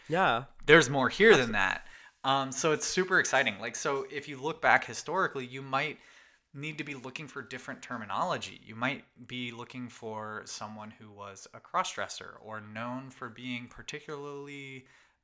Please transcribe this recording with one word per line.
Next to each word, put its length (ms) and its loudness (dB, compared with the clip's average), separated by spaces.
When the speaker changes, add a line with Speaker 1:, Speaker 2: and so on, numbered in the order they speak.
Speaker 1:
Yeah. 360 4
Speaker 2:
there's 220 10
more 200 2
here 280 10
than 140 2
Speaker 1:
Absol- 20 -2
Speaker 2:
that." 340 2
Um, 280 2
so 200 2
it's 140 0
super 320 2
exciting. 400 4
Like, 180 -8
so 340 -2
if 180 -8
you 80 -10
look 240 -6
back 240 6
historically, 600 -4
you 160 -12
might 360 -2
need 240 -8
to 80 -6
be 100 -8
looking 340 -12
for 120 -12
different 400 -12
terminology. 840 -6
You 120 -16
might 300 -4
be 260 -8
looking 360 -12
for 560 -10
someone 460 -12
who 200 -20
was 440 -14
a 60 -18
cross-dresser 840 -4
or 180 -10
known 480 -8
for 220 -12
being 380 -10
particularly 1160 -12